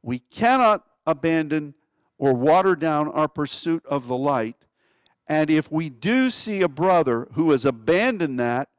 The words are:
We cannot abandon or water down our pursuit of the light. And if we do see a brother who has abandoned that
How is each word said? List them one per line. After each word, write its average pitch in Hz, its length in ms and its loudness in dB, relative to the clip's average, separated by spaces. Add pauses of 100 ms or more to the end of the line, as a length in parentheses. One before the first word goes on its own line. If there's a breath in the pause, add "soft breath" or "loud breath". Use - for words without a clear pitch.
We 123 180 -6
cannot 233 640 2 (200)
abandon 156 680 -2 (440)
or 139 160 2
water 165 420 4
down 151 340 -2
our 151 180 -2
pursuit 160 580 -6
of 135 220 -4
the 127 100 -4
light. 127 500 -4 (600)
And 156 220 0
if 156 220 2
we 156 180 -4
do 226 400 0
see 208 320 -4
a 175 60 2
brother 147 680 0
who 160 180 2
has 127 120 2
abandoned 156 760 0
that 123 280 -2 (120)